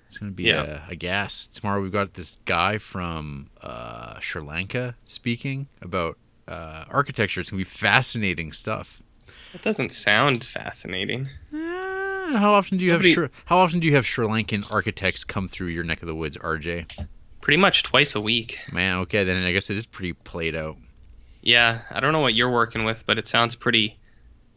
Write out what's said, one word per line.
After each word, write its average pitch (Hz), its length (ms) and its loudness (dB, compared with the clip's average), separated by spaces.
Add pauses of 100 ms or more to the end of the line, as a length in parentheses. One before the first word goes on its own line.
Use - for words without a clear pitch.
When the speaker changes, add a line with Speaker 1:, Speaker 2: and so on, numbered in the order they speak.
Speaker 1:
It's - 100 -20
gonna 104 160 -8
be 95 120 -6
Speaker 2:
Yeah. 131 440 0
Speaker 1:
a, 90 40 -12
a 87 40 -8
gas. 92 500 -4
Tomorrow 101 360 -2
we've 95 100 -4
got 98 220 -2
this - 320 -12
guy 92 320 2
from, 78 720 -8 (100)
uh, 58 600 -14
Sri - 200 -8
Lanka 95 540 -6 (100)
speaking 135 640 -4 (140)
about, 87 340 -2 (320)
uh, 80 400 -12
architecture. 131 540 0
It's - 80 -6
gonna 95 100 -4
be 92 40 -4
fascinating 98 880 2
stuff. - 500 -8 (500)
Speaker 2:
That 180 100 -16
doesn't 208 280 -2
sound 117 540 4
fascinating. 104 840 -6 (240)
Speaker 1:
Eh, 294 40 -10
how 370 960 0
often 196 240 4
do 180 60 0
you 175 80 4
Speaker 2:
Nobody 170 160 6
Speaker 1:
have 165 60 8
Sri, 165 140 2 (180)
how 175 120 4
often 175 220 4
do 165 80 4
you 143 80 6
have 127 100 4
Sri - 180 0
Lankan 107 480 -2
architects 98 520 0
come 95 240 -4
through 90 200 -6
your 82 140 -2
neck 80 200 -4
of 87 40 -12
the 80 80 -4
woods, 80 220 -4
R 80 200 -4
J? 82 300 -6 (540)
Speaker 2:
Pretty 147 160 4
much 185 260 4
twice 143 320 4
a 107 60 -2
week. 113 400 -2 (100)
Speaker 1:
Man, 90 280 0
okay, 98 260 0
then 92 180 0
I 90 80 2
guess 92 180 0
it 98 80 -2
is 110 100 -6
pretty 90 260 -6
played 82 420 -6
out. 78 220 -6 (640)
Speaker 2:
Yeah, 117 380 6 (100)
I - 80 -8
don't 135 140 2
know 160 80 2
what 123 140 4
you're 120 160 4
working 117 340 2
with, 113 220 -2
but 110 120 2
it 110 80 -6
sounds 117 300 2
pretty 113 420 0 (580)